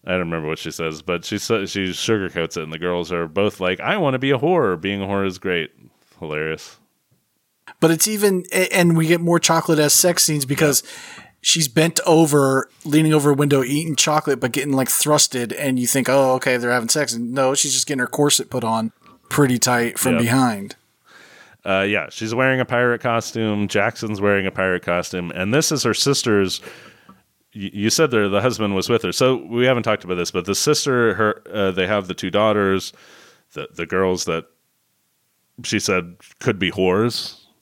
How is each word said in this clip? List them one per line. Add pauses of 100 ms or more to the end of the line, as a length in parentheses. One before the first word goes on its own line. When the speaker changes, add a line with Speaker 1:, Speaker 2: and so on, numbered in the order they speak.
Speaker 1:
I
don't
remember
what
she
says,
but
she
sa-,
she
sugarcoats
it,
and
the
girls
are
both
like,
"I
wanna
be
a
whore.
Being
a
whore
is
great." (500)
Hilarious. (1000)
Speaker 2:
But
it's
even,
a-,
and
we
get
more
chocolate-esque
sex
scenes
because (360)
Speaker 1:
Yeah. (180)
Speaker 2:
she's
bent
over, (160)
leaning
over
a
window,
eating
chocolate,
but
getting,
like,
thrusted,
and
you
think,
"Oh,
okay,
they're
having
sex."
And
no,
she's
just
getting
her
corset
put
on (360)
pretty
tight
from
Speaker 1:
Yep.
Speaker 2:
behind. (880)
Speaker 1:
Uh,
yeah,
she's
wearing
a
pirate
costume.
Jackson's
wearing
a
pirate
costume,
and
this
is
her
sister's. (960)
Y-,
you
said
there
the
husband
was
with
her,
so
we
haven't
talked
about
this.
But
the
sister,
her, (100)
uh,
they
have
the
two
daughters, (600)
the,
the
girls
that (1160)
she
said (220)
could
be
whores. (220)